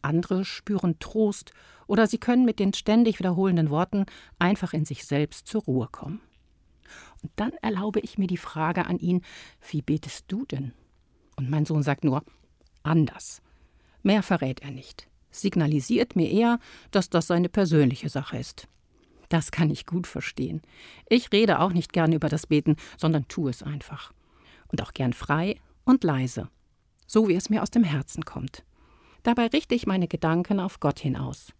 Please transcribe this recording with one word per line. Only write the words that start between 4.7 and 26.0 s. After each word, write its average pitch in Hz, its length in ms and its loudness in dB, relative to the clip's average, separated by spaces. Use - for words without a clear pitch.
in 151 100 0
sich - 220 -8
selbst - 420 -2
zur 214 140 -4
Ruhe 131 300 -2
kommen. 165 300 -12
Und - 140 -12
dann 226 160 -2
erlaube 208 380 -2
ich - 180 -8
mir 196 80 0
die 180 120 -2
Frage 165 500 -2
an 175 100 -2
ihn: 180 240 0
„Wie 147 140 -4
betest - 440 -4
du 226 180 -6
denn?“ 135 280 -8
Und 131 160 -4
mein 151 140 2
Sohn 151 180 0
sagt 139 200 -2
nur: 147 200 0
„Anders.“ - 600 0
Mehr 196 220 4
verrät 135 380 -2
er 139 100 -12
nicht, - 360 -18
signalisiert 170 840 0
mir 165 160 2
eher, 233 260 4
dass 190 220 0
das 165 160 2
seine 175 220 2
persönliche 151 600 2
Sache - 300 -6
ist. - 280 -12
Das 165 220 0
kann 160 180 2
ich - 160 -6
gut 175 220 -4
verstehen. - 560 -6
Ich 240 220 4
rede 208 280 4
auch 180 140 2
nicht 170 200 0
gern 165 180 4
über 160 160 0
das 156 200 -2
Beten, 151 280 4
sondern 156 300 0
tue 143 240 -4
es - 100 -8
einfach. - 520 -12
Und - 140 -4
auch - 120 -12
gern 123 200 0
frei 165 460 -2
und 254 180 4